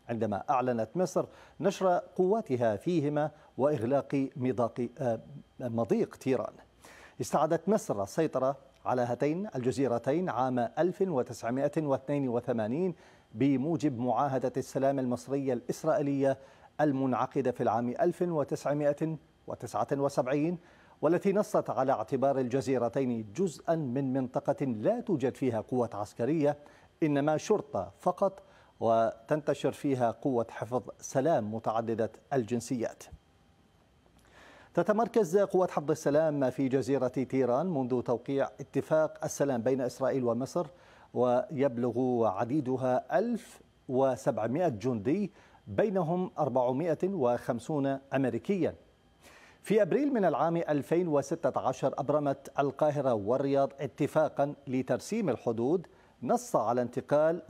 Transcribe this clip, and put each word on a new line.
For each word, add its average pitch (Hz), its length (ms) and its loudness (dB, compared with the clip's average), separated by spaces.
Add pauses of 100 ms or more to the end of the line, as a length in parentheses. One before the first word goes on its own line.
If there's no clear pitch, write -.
عندما 107 420 -2
أعلنت 123 440 2
مصر 175 320 0 (340)
نشر 180 380 2 (180)
قواتها 143 600 2
فيهما 147 540 0 (280)
وإغلاق 135 800 0
مضاق-، 123 520 -2 (100)
آه، 117 220 -2 (400)
مضيق 120 560 -2
تيران. - 380 -2 (640)
استعادت 160 480 0
مصر 143 340 0
السيطرة 135 540 0 (280)
على 123 180 0
هاتين 147 540 -2
الجزيرتين 131 720 0
عام 127 300 0
ألف 170 440 0
وتسعمائة 135 760 -2
واثنين 143 520 0
وثمانين 120 640 -2 (400)
بموجب 139 640 2
معاهدة 127 580 0
السلام 135 420 0
المصرية 131 540 -2
الإسرائيلية 139 880 0 (420)
المنعقدة 131 720 2
في 123 120 -4
العام 117 260 2
ألف 165 340 0
وتسعمائة 147 920 0 (300)
وتسعة 113 460 -4
وسبعين، 143 640 0 (440)
والتي 175 300 2
نصت 180 380 0
على 131 220 2
اعتبار 131 460 0
الجزيرتين 123 920 0
جزءا 165 420 -2
من 135 380 -2
منطقة 139 520 -2
لا 135 360 0
توجد 139 360 -2
فيها 113 240 0
قوة 117 340 -2
عسكرية، 143 640 0 (440)
إنما 147 340 2
شرطة 107 640 -2
فقط، 185 440 -2 (380)
وتنتشر 131 920 0
فيها 127 380 0
قوة 117 400 -2
حفظ 117 320 -4 (180)
سلام 131 540 0
متعددة 110 580 -2 (200)
الجنسيات. 120 720 -2 (1700)
تتمركز 202 640 2
قوات 185 320 2
حفظ 151 200 -2
السلام 147 600 2
في 135 180 -2
جزيرة 127 400 2
تيران 131 580 0
منذ 131 360 0
توقيع 131 460 -2 (120)
اتفاق 151 640 0
السلام 139 380 0
بين 127 180 2
إسرائيل 127 440 -2
ومصر 131 420 -2 (480)
ويبلغ 123 1120 0
عديدها 127 920 0
ألف 226 420 -4 (280)
وسبعمائة 131 800 0
جندي، 123 640 -2 (340)
بينهم 180 720 0
أربعمائة 131 680 0
وخمسون 139 800 -2
أمريكيا. 135 880 -2 (880)
في 208 200 2
أبريل 247 300 2
من 220 120 2
العام 160 320 2
ألفين 165 520 0
وستة 143 520 0
عشر 131 380 0
أبرمت 143 600 0
القاهرة 143 560 2
والرياض 135 560 2 (100)
اتفاقا 147 760 0 (120)
لترسيم 131 640 -2
الحدود 123 580 0 (360)
نص 170 340 -2
على 123 260 2
انتقال 151 680 0